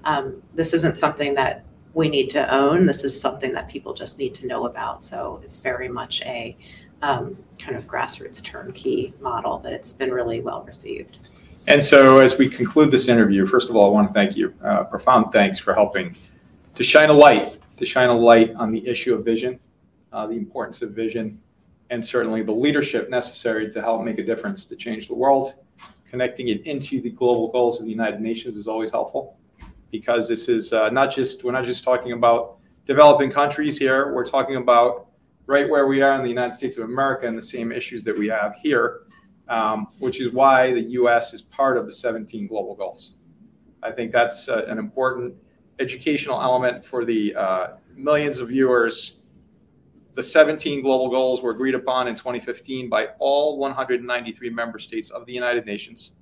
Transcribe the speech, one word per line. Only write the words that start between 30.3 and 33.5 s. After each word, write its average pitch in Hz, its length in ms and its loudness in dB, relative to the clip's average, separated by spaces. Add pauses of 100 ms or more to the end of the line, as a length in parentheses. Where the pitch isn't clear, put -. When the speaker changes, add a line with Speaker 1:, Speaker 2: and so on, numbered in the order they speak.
Speaker 2:
is, 113 240 -2
uh, 110 180 2
not 135 240 0
just, - 300 -6
we're 123 80 -4
not 127 140 -4
just 123 180 -8
talking 123 300 -2
about 117 440 0 (280)
developing 143 440 6
countries 147 480 -2